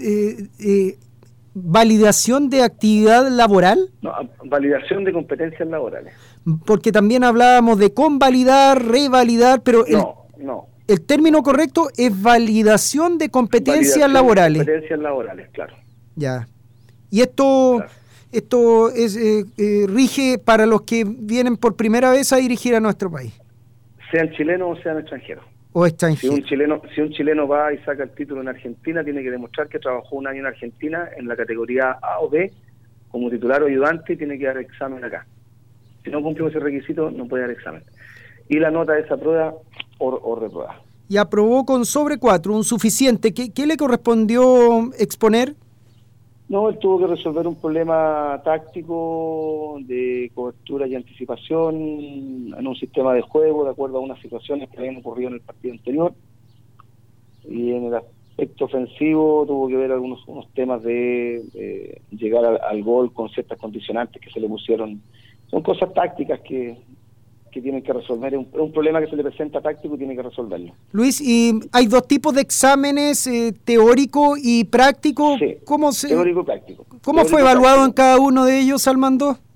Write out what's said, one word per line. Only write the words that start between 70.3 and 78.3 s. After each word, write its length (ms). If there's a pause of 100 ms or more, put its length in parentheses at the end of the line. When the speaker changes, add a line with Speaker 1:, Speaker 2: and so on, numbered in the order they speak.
Speaker 1:
Luis, 280
y 380 (140)
hay 160
dos 180
tipos 280
de 80
exámenes, 840
eh, 260 (120)
teórico 760
y 240
práctico. 720
Speaker 2:
Sí, 260
Speaker 1:
¿Cómo 260
se, 180
Speaker 2:
teórico 340
y 20
práctico. 420 (160)
Speaker 1:
cómo 220
fue 40
Speaker 2:
Teórico 100
y 40
Speaker 1:
evaluado 360
Speaker 2:
práctico. 80
Speaker 1:
en 60
cada 280
uno 240